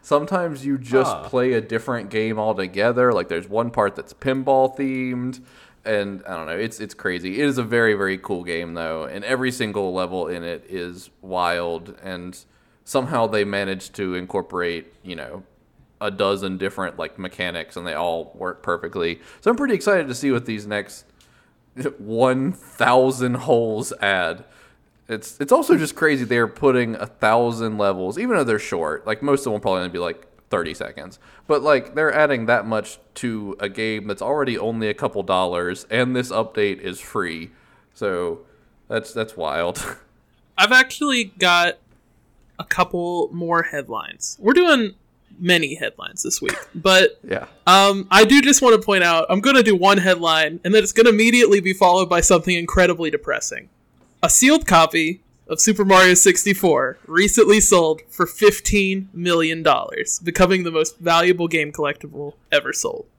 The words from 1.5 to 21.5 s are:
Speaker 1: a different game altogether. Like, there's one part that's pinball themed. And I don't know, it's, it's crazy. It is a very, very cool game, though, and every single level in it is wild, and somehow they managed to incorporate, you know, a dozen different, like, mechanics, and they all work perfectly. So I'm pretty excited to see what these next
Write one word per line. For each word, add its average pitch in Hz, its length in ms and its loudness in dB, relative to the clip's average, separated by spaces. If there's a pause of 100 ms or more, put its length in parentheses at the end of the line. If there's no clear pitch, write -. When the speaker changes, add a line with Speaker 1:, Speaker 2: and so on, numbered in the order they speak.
Speaker 1:
a 113 60 0
different 113 480 -6
game 110 300 -4
altogether. 107 720 0
Like, 90 160 -2
there's 87 200 -6
one 113 220 -4
part 104 260 -2
that's - 180 -16
pinball 131 640 0
themed. 127 640 -6 (440)
And 101 420 -4
I 92 100 -10
don't 80 100 -10
know, 82 100 -8
it's, 113 240 -6
it's 85 140 -14
crazy. 92 460 -6
It 147 60 0
is 131 120 -2
a 123 60 -4
very, 113 300 2
very 98 220 -2
cool 92 280 -8
game, 85 300 -8
though, 80 300 -8
and 82 200 -12
every 127 260 -2
single 104 420 -4
level 90 360 -6
in 87 160 -8
it 85 240 -10
is 90 420 -12 (100)
wild, 87 840 -6
and 92 360 -14 (460)
somehow 151 420 -2
they 104 180 0
managed 98 520 -6
to 92 180 -6
incorporate, 90 880 -6
you 92 140 -14
know, 76 260 -14 (580)
a 104 100 -6
dozen 98 460 -2
different, 92 420 -8
like, 80 200 -10
mechanics, 90 580 -10
and 87 100 -12
they 82 80 -8
all 82 400 -6
work 90 280 -10
perfectly. 85 580 -6 (220)
So 220 80 2
I'm 240 80 0
pretty 269 160 -2
excited 185 340 -2
to 123 60 -8
see 135 180 -2
what 120 140 -2
these 104 200 -8
next 104 380 -10 (720)